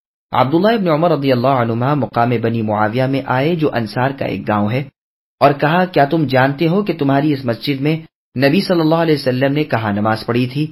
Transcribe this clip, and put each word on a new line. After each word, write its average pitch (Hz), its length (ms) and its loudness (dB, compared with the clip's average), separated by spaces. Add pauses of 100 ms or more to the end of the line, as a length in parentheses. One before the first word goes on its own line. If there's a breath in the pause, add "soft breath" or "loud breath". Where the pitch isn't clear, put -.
(320)
عبداللہ 151 360 2
ابن 220 200 0
عمر 160 220 2
رضی 139 220 0
اللہ 123 140 2
عنہما 123 480 0
مقام 120 360 0
بنی 117 320 -2
معاویہ 107 400 0
میں 131 240 -2
آئے، 139 300 0
جو 156 180 0
انصار 123 440 -2
کا - 60 -6
ایک - 240 -6
گاؤں 104 220 0
ہے، 127 140 -2 (560)
اور 139 120 6
کہا، 151 320 0
"کیا 165 200 2
تم 151 220 0
جانتے 135 420 2
ہو 185 140 0
کہ 202 160 -2
تمہاری 139 340 2
اس 127 120 -4
مسجد 131 360 -4
میں 151 160 0 (420)
نبی 139 220 2
صلی 175 200 0
اللہ 156 140 2
علیہ 165 200 2
وسلم 131 380 0
نے 151 120 0
کہاں 113 280 -2
نماز 110 340 -2
پڑھی 123 200 0
تھی؟" 139 260 -4